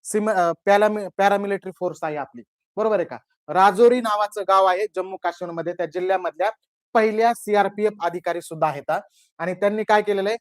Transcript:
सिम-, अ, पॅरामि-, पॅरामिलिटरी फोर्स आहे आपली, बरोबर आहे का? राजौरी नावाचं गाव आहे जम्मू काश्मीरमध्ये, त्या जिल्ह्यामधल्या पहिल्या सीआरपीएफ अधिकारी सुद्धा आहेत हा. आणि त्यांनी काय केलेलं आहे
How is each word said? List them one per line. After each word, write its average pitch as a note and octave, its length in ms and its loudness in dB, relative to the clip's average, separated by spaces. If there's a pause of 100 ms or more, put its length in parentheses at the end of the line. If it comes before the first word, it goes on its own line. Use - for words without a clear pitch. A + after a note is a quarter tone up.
सिम-, G#3+ 280 -2
अ, F3 200 2 (140)
पॅरामि-, G3+ 500 2
पॅरामिलिटरी G3 640 0
फोर्स F3 240 -6
आहे D#3 140 -6
आपली, C3 260 -12 (340)
बरोबर G#3+ 200 0
आहे E3+ 80 0
का? A#2+ 120 -10 (320)
राजौरी G3+ 520 6
नावाचं G#3 480 -2
गाव F#3+ 160 6
आहे F#3+ 220 2 (100)
जम्मू F#3 200 -6
काश्मीरमध्ये, E3+ 560 -6
त्या E3+ 140 -6
जिल्ह्यामधल्या F3+ 640 -2 (420)
पहिल्या A3 440 2
सीआरपीएफ G3+ 560 0 (100)
अधिकारी F3 380 -4
सुद्धा D#3+ 280 -4
आहेत C#3+ 220 -6
हा. F3 100 -2 (380)
आणि F3+ 160 -6
त्यांनी G3+ 300 -2
काय G#3+ 180 4
केलेलं G3+ 260 -2
आहे A#3 120 -4